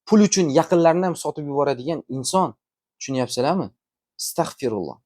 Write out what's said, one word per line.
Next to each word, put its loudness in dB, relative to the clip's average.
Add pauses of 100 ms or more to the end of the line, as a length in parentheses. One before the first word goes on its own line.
pul 6
uchun 4
yaqinlarini 2
ham -6
sotib -8
yuboradigan -2
inson. -2 (460)
Tushunyapsizlarmi? -2 (500)
Astag'firulloh. -6